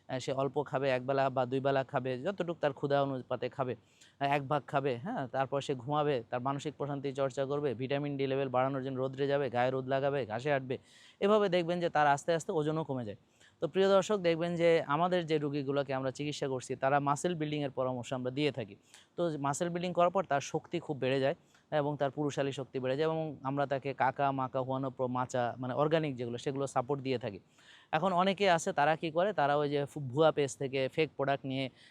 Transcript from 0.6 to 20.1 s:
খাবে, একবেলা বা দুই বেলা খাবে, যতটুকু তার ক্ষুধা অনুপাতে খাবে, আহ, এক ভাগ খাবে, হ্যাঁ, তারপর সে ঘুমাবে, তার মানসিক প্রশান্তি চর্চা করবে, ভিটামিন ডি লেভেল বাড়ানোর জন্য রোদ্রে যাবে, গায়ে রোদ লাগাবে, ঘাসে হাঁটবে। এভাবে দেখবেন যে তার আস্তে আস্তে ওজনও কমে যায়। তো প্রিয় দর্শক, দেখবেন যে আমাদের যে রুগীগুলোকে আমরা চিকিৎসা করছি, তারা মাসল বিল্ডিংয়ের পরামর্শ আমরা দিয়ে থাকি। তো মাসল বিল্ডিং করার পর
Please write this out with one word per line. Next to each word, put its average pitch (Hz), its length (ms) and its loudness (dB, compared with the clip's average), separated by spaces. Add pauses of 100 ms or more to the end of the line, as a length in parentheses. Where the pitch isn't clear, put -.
খাবে, 135 260 0
একবেলা 135 400 2
বা 127 160 0
দুই 131 140 -2
বেলা 135 240 2
খাবে, 127 380 -2
যতটুকু 175 400 -4
তার 143 120 2
ক্ষুধা 139 300 2
অনুপাতে 127 460 -4
খাবে, 123 260 -4 (440)
আহ, 139 80 0
এক 143 200 0
ভাগ 147 200 0
খাবে, 139 300 0
হ্যাঁ, 151 300 -6
তারপর 135 340 -2
সে 143 140 -4
ঘুমাবে, 143 540 -2
তার 127 100 -4
মানসিক 139 380 -4
প্রশান্তি 139 340 -4
চর্চা 135 340 -2
করবে, 143 280 -2
ভিটামিন 139 440 -4
ডি 139 100 0
লেভেল 135 220 0
বাড়ানোর 131 340 0
জন্য 131 160 -6
রোদ্রে 135 280 -2
যাবে, 139 220 0
গায়ে 123 220 2
রোদ 131 160 -4
লাগাবে, 135 380 0
ঘাসে 120 260 -4
হাঁটবে। 131 260 -2 (420)
এভাবে 202 300 4
দেখবেন 175 300 0
যে 170 100 0
তার 147 180 4
আস্তে 143 260 2
আস্তে 165 180 -2
ওজনও 156 320 0
কমে 127 220 -6
যায়। 101 120 -10 (420)
তো 165 80 0
প্রিয় 190 220 4
দর্শক, 196 280 6
দেখবেন 170 380 2
যে 165 320 6
আমাদের 170 380 2
যে 156 120 2
রুগীগুলোকে 139 560 0
আমরা 131 180 0
চিকিৎসা 147 360 -4
করছি, 131 280 -4
তারা 135 240 4
মাসল 147 360 0
বিল্ডিংয়ের 151 360 -2
পরামর্শ 127 420 -4
আমরা 127 180 -2
দিয়ে 143 200 0
থাকি। 101 240 -8 (400)
তো 170 220 -2
মাসল 143 320 -2
বিল্ডিং 175 240 -4
করার 175 160 4
পর 185 140 2